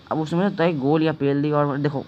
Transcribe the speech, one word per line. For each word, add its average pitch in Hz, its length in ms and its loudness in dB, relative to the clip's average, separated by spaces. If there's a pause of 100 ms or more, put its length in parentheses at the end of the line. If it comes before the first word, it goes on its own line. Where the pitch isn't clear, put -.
(120)
अब 147 80 -2
उसने 160 200 -2
मुझे 202 160 0
तो 170 80 0
एक 165 160 0
गोलियाँ 156 360 2
पेल 139 260 0
दी 151 100 0
और 143 260 0
देखो 143 300 -2